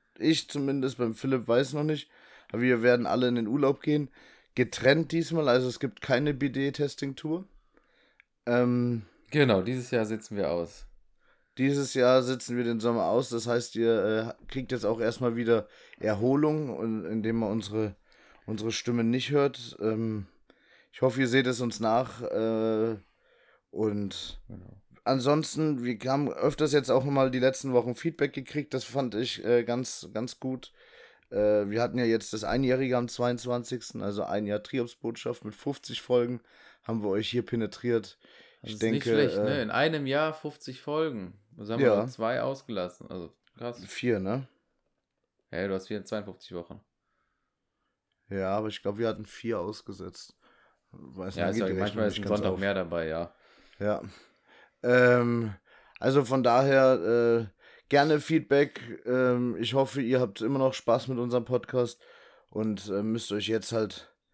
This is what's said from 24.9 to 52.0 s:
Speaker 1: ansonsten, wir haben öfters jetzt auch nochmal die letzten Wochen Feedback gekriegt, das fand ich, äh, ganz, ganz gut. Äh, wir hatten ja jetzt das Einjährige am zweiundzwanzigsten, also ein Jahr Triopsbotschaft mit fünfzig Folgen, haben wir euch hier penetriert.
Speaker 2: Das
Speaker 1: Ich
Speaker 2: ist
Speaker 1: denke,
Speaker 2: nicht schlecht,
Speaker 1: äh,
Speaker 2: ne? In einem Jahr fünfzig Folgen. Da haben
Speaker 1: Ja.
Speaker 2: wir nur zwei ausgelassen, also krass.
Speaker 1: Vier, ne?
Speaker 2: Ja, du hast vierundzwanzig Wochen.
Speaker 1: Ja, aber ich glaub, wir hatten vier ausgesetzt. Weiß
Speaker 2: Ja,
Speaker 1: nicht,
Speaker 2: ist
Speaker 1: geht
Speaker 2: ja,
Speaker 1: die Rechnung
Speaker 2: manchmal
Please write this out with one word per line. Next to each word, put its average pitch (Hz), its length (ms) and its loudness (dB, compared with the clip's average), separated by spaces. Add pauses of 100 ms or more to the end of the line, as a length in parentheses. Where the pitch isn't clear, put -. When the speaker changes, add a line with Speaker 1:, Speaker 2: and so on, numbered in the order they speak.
Speaker 1:
ansonsten, 143 800 0
wir 120 140 -4 (120)
haben 139 220 0
öfters 135 400 0
jetzt 139 200 2
auch 127 120 4
nochmal 135 280 2
die 127 80 -2
letzten 131 340 2
Wochen 120 220 2
Feedback - 360 -2
gekriegt, 139 420 -8
das 127 120 -4
fand 131 300 -4
ich, 117 280 -4
äh, 120 220 4
ganz, 120 480 -4
ganz 113 260 -6
gut. 131 320 -8 (600)
Äh, 104 380 2
wir 110 120 -2
hatten 120 160 -2
ja 123 80 2
jetzt 113 280 2
das 107 100 -6
Einjährige 127 540 2
am 120 100 -2
zweiundzwanzigsten, 120 960 -4
also 101 200 -4
ein 104 220 -2
Jahr 104 160 -2
Triopsbotschaft 117 840 -6
mit 107 120 -12
fünfzig - 460 -8
Folgen, 120 380 0 (440)
haben 110 180 -4
wir 104 80 -2
euch 101 200 0
hier 120 140 -2
penetriert. 113 760 -2 (420)
Speaker 2:
Das - 80 -14
Speaker 1:
Ich 110 60 -10
Speaker 2:
ist 104 80 -12
Speaker 1:
denke, 113 120 2
Speaker 2:
nicht 143 120 -2
schlecht, 120 300 4
Speaker 1:
äh, 104 60 2
Speaker 2:
ne? 131 200 0
In 107 80 -4
einem 151 340 0
Jahr 147 280 0
fünfzig 143 480 -12
Folgen. 143 520 -4 (240)
Da 107 60 -14 (100)
haben 123 80 0
Speaker 1:
Ja. 123 100 6
Speaker 2:
wir 101 60 6
nur 110 120 0
zwei 117 320 -2
ausgelassen, 113 680 -6
also 87 240 -12 (240)
krass. 120 280 -12
Speaker 1:
Vier, 120 340 0
ne? 113 280 -4 (1040)
Speaker 2:
Ja, 92 160 -4
du 98 60 -4
hast 95 140 -6
vierundzwanzig 104 640 -10
Wochen. 87 260 -12 (1500)
Speaker 1:
Ja, 98 260 -4
aber 107 140 -4
ich 104 120 -12
glaub, 101 160 -4
wir 113 100 0
hatten 107 180 -6
vier 113 340 -6
ausgesetzt. 92 760 -12 (560)
Weiß 90 440 -12
Speaker 2:
Ja, 87 120 -2
Speaker 1:
nicht, 98 40 0
Speaker 2:
ist 107 40 -4
Speaker 1:
geht 110 60 -2
Speaker 2:
ja, 101 60 0
Speaker 1:
die 92 60 -2
Rechnung 92 60 -2
Speaker 2:
manchmal 104 280 -2